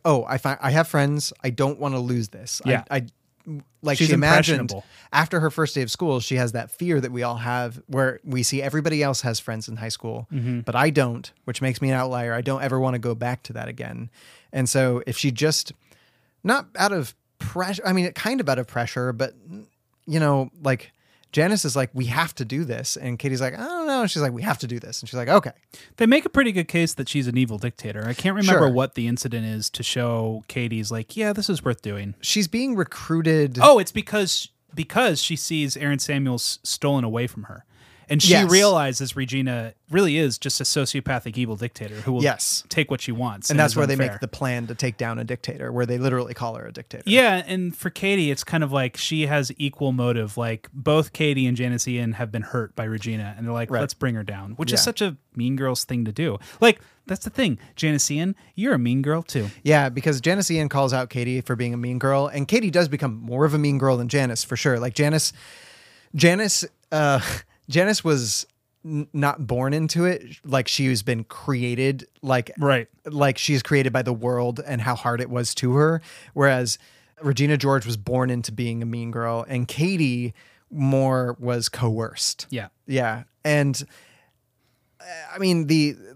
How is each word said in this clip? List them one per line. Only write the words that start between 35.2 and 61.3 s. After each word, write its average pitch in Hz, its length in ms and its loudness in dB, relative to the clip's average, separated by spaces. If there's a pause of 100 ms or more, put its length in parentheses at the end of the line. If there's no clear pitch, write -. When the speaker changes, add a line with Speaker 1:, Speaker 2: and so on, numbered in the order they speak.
Speaker 2:
she 160 160 -2
sees 147 400 -2
Aaron 143 220 0
Samuels 135 640 -2
stolen 139 420 0
away 117 220 -2
from 107 160 -10
her. - 200 -18 (480)
And 147 100 4
she 180 120 8
Speaker 1:
Yes. 175 180 6
Speaker 2:
realizes 151 640 4
Regina 127 580 -4 (160)
really 160 280 2
is 143 200 2
just - 240 -4
a - 40 -4
sociopathic, 127 720 -2
evil 113 180 -2
dictator 107 460 -8
who 131 120 -2
will 120 100 2
Speaker 1:
Yes. - 460 0
Speaker 2:
take 156 220 0
what 139 100 -4
she 127 120 -6
wants 113 360 -4
Speaker 1:
And 151 80 2
Speaker 2:
and 151 60 8
Speaker 1:
that's 117 100 4
Speaker 2:
is 113 40 -2
Speaker 1:
where 147 100 4
they 139 60 2
Speaker 2:
unfair. 135 180 0
Speaker 1:
make 101 80 -8
the 123 80 -4
plan 123 400 -4
to 120 80 -8
take 123 220 -2
down 117 200 -4
a 117 60 -6
dictator, 123 480 -8
where 120 140 0
they 123 120 -2
literally 127 360 0
call 117 220 -6
her 120 120 -12
a - 60 -16
dictator. - 320 -16
Speaker 2:
Yeah, 208 420 6
and 185 280 -4
for - 140 -6
Katie, 196 400 0
it's 135 140 -2
kind 160 200 0
of 139 100 -2
like 131 240 0
she 156 300 -2
has 139 300 0
equal 139 360 -2
motive. 120 440 0
Like, 113 360 -6
both 151 400 2
Katie 139 340 2
and 123 100 2
Janice 123 300 -2
Ian 120 260 -2
have 110 180 -6
been 113 120 -4
hurt 113 320 -6
by 117 80 -6
Regina, 110 540 -6
and 117 100 -8
they're 120 60 -4
like, 117 180 -4
Speaker 1:
Right. 120 80 0
Speaker 2:
"Let's 110 140 -2
bring 123 220 -2
her 107 80 -4
down," 98 340 -10
which 156 160 -4
is - 80 2
Speaker 1:
Yeah. - 20 4
Speaker 2:
such 233 180 -2
a 185 140 -2 (200)
Mean 123 200 -2
Girls 131 300 -2
thing 120 200 -2
to 107 60 -4
do. 101 260 -2 (220)
Like, 226 200 6 (280)
that's 190 160 -4
the 220 60 -8
thing. 190 280 0 (200)
Janice 151 340 0
Ian, 170 240 -2 (200)
you're 233 180 0
a 135 60 4
mean 123 220 2
girl 156 220 0
too. 107 260 -4 (140)
Speaker 1:
Yeah, 147 260 6
because 131 320 0
Janice 175 300 2
Ian 156 180 0
calls 139 240 2
out 127 160 0
Katie 127 320 -2